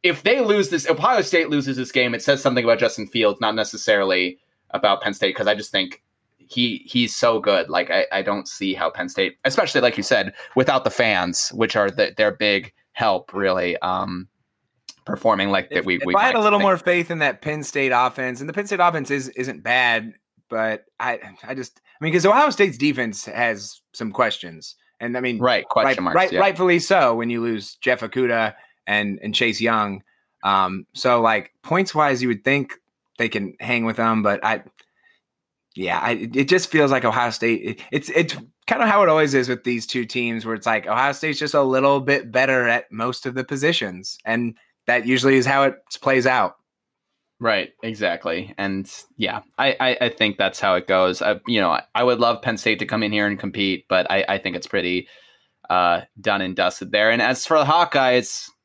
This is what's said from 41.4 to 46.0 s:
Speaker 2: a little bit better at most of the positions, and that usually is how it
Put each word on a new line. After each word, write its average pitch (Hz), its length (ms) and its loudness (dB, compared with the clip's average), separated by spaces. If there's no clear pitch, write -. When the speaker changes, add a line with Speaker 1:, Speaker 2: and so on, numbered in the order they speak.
Speaker 2:
a 143 100 4
little 135 360 2
bit 131 320 0
better 127 360 2
at 120 240 -2
most 117 340 -6
of 127 100 -6
the 131 80 -4
positions, 127 840 -4
and 117 300 -2
that 123 180 0
usually 131 300 4
is 123 100 4
how 139 180 2
it 131 120 0